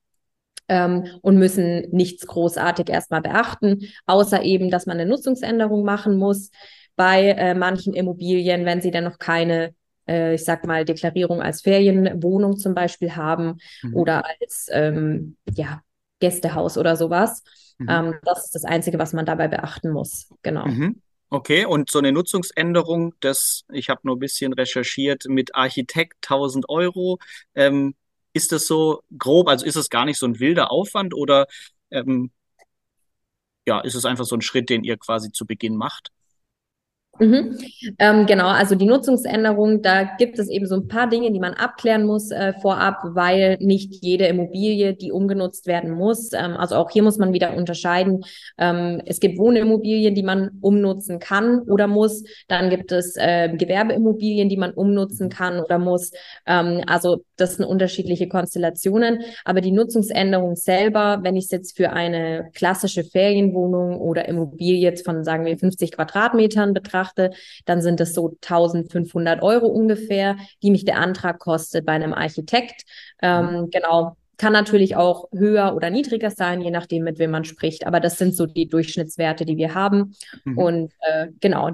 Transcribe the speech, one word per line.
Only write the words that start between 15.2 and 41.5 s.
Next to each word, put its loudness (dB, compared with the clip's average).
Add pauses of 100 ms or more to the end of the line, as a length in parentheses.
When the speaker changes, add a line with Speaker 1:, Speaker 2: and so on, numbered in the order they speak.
Speaker 1:
ja, -8 (380)
Gästehaus -2
oder 2
sowas. -2 (360)
Speaker 2:
Mhm. -8
Speaker 1:
Ähm, 0 (100)
das -2
ist -14
das -8
Einzige, -2
was -4
man -4
dabei -2
beachten -6
muss. -8 (140)
Genau. -4
Speaker 2:
Mhm. -4 (300)
Okay, 0
und 0
so 0
eine 2
Nutzungsänderung, -2
das, -2
ich -6
hab -6
nur -4
ein -10
bisschen -6
recherchiert, -4
mit -2
Architekt -2
tausend -2
Euro, -2 (380)
ähm, 2 (380)
ist -2
das -2
so 2 (160)
grob, 4
also 2
ist -2
es -4
gar 0
nicht -2
so -4
ein -2
wilder 2
Aufwand -4
oder, 4 (440)
ähm, -2 (1300)
ja, 2
ist -8
es -6
einfach -2
so -4
ein -2
Schritt, -4
den 0
ihr -4
quasi -6
zu -10
Beginn -6
macht? -8 (1120)
Speaker 1:
Mhm. 4 (400)
Ähm, 6
genau, 4
also 4
die 4
Nutzungsänderung, 2
da 4
gibt 0
es -4
eben -4
so -2
ein -2
paar -2
Dinge, 0
die -2
man -4